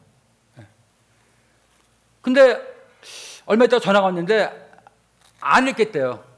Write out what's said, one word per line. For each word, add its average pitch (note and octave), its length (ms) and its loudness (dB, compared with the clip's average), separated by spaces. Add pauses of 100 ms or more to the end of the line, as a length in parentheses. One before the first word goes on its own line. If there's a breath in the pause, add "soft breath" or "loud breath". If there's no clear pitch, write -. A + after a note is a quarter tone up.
(600)
예. G#2+ 60 -20 (1600)
근데 C4 400 4 (840 loud breath)
얼마 A3+ 200 2
있다가 A#3+ 160 0
전화가 G3 240 2
왔는데 F#3 800 -4 (580)
안 B3+ 260 0
읽겠대요. C#3+ 560 -4 (140)